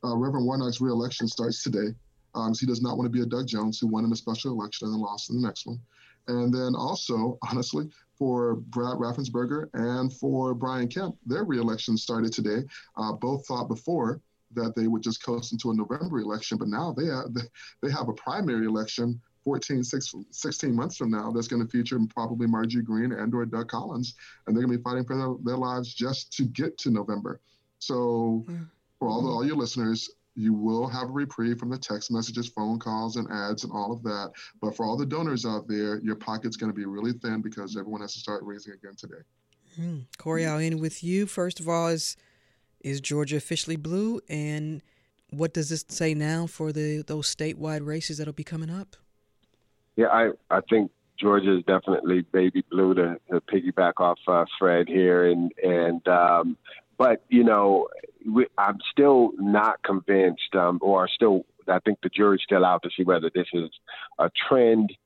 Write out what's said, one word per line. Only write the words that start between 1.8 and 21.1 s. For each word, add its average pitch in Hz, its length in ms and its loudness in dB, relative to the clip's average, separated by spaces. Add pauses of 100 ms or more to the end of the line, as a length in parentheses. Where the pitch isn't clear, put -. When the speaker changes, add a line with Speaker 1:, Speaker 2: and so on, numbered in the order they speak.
Speaker 1:
Um, 113 200 -2
so 110 80 -4
he 131 60 -2
does 117 140 -2
not 123 160 -2
want 123 80 -2
to 120 60 -2
be 123 100 0
a 117 40 0
Doug 123 220 -4
Jones 110 320 -4
who 117 80 0
won 110 180 0
in 113 60 2
a 113 40 0
special 113 360 -6
election 107 360 -8
and 107 80 -4
then 110 60 -2
lost 104 280 -8
in 120 100 -4
the 120 80 0
next - 180 -8
one. 120 140 -10 (480)
And 123 260 0
then 127 220 -2
also, 123 600 -4 (120)
honestly, 131 380 -4 (300)
for 123 380 0
Brad 120 420 -6
Raffensperger 123 760 -4
and 123 400 -2
for 131 400 -2
Brian 127 340 -4
Kemp, 170 280 -6 (100)
their 151 180 -2
reelection 117 540 -2
started 113 360 -4
today. 107 300 -2 (340)
Uh, 110 160 -4
both 123 320 -4
thought 123 220 -6
before 127 540 -4 (320)
that 113 220 -4
they 113 120 0
would 110 160 0
just 113 180 -4
coast 117 300 -6
into 117 200 -4
a 113 40 0
November 135 440 -2
election, 107 380 -4
but - 120 -4
now 143 280 -4
they 143 80 -2
have, 135 200 -4 (580)
they 139 80 -2
have 135 180 -4
a 107 40 -4
primary 127 520 -2
election 110 540 -2 (240)
fourteen, 135 400 -2
six, 123 320 -6 (160)
sixteen - 440 -4
months 139 220 -4
from 117 140 -2